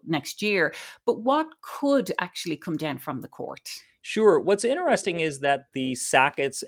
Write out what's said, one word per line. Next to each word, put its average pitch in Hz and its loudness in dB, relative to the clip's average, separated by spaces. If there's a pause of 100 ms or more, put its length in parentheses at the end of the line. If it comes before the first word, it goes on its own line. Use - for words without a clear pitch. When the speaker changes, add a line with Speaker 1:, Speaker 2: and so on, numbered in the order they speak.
Speaker 1:
next 156 -4
year, 190 0 (320)
but 233 0
what 294 2 (140)
could 277 0
actually 165 -6
come 160 -6
down 147 -4
from 135 -8
the 135 -14
court? - -12 (360)
Speaker 2:
Sure. 208 6
What's 196 2
interesting 240 0
is 147 -2
that 139 0
the 131 -4
Sacketts 135 0